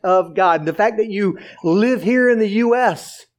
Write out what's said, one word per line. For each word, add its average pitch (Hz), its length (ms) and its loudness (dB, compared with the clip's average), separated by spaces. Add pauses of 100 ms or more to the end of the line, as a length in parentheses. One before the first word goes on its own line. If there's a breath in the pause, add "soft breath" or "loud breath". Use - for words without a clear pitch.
of 180 300 0
God. 165 320 0
The 165 80 -4
fact 220 240 0
that 220 100 -2
you 196 300 -2 (260 loud breath)
live 214 380 0
here 247 260 2
in 233 100 2
the 214 120 0
U 233 240 0
S 233 500 -2 (140)